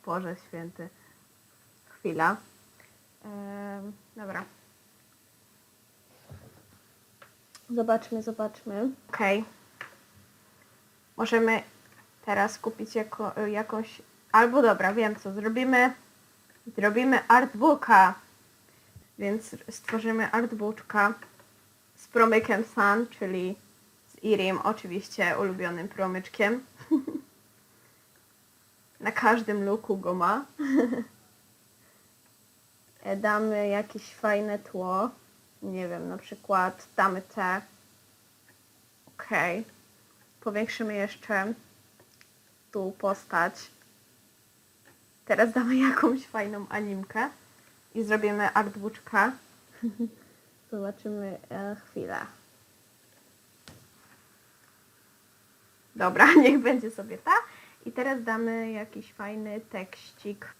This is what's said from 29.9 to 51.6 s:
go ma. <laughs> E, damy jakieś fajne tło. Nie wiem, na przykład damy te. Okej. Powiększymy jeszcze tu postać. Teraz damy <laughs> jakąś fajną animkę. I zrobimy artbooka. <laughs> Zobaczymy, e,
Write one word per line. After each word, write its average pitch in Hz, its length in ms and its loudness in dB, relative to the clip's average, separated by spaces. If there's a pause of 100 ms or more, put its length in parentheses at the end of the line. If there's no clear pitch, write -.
go 180 160 -4
ma. 190 320 0 (120)
<laughs> 269 280 2 (2250)
E, 196 140 -6
damy 208 500 -2
jakieś 202 480 -6
fajne 208 440 -2
tło. 190 500 -4 (520)
Nie 185 260 -8
wiem, 170 220 -10
na 185 80 -10
przykład 190 800 -2
damy 190 260 2
te. 190 400 -4 (1500)
Okej. 175 580 -4 (760)
Powiększymy 214 520 -6
jeszcze 202 600 -4 (1200)
tu 190 280 -6
postać. 185 720 -2 (1500)
Teraz 226 280 2
damy 254 280 0
<laughs> 269 80 4
jakąś 262 380 0
fajną 208 420 -6
animkę. 208 600 -6 (640)
I 226 80 -4
zrobimy 208 500 0
artbooka. 208 800 0 (520)
<laughs> 233 280 -6 (600)
Zobaczymy, 185 680 -10 (120)
e, 202 240 -8